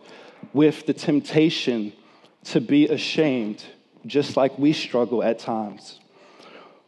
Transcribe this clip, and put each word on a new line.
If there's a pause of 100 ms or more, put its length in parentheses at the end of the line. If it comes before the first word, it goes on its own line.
(540)
with
the
temptation (540)
to
be
ashamed, (420)
just
like
we
struggle
at
times. (880)